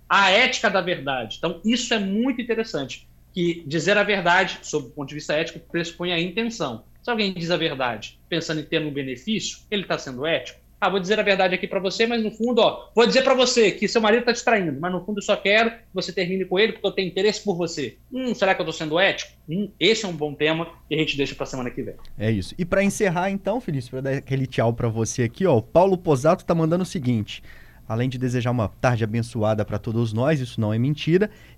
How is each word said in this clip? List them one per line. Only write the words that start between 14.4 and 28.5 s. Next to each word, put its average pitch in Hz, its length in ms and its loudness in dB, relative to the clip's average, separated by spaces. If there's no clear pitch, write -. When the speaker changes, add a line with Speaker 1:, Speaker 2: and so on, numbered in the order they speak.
Speaker 1:
traindo, 180 360 2
mas 175 120 -2
no 180 120 -6
fundo 208 140 -6
eu 196 60 -6
só 202 120 2
quero 220 360 2
que - 60 -18
você 180 200 -4
termine 185 320 -2
com 185 140 0
ele 220 140 4
porque 202 140 -4
eu 185 40 2
tenho 190 180 -2
interesse 202 340 0
por 196 120 0
você." 156 420 -4
Hum, 247 240 -4
será 190 200 2
que 190 60 -6
eu 175 40 -2
tô 160 60 -6
sendo 160 280 -2
ético? - 320 0
Hum, 196 200 -4
esse 214 260 2
é - 20 -4
um 175 60 -6
bom 147 200 -6
tema 160 340 0
que 156 80 -4
a - 20 0
gente 151 200 -2
deixa 139 180 -2
pra 135 100 -6
semana 123 240 -6
que 131 120 -8
vem. 107 140 -10
Speaker 2:
É 107 140 0
isso. 98 260 -2
E 180 80 -4
pra 196 180 2
encerrar, 190 460 0
então, 196 320 -4
Felício, 135 300 -6
pra 131 100 -6
dar 135 120 -2
aquele 135 340 -2
tchau 117 260 2
pra 117 140 -2
você 113 360 0
aqui, 147 220 -2
ó, 156 120 6
o 107 40 4
Paulo 185 360 4
Posato 156 480 2
tá 180 100 2
mandando 165 280 2
o - 40 -4
seguinte: 123 540 -2
"Além 117 220 0
de 123 80 -6
desejar 123 340 0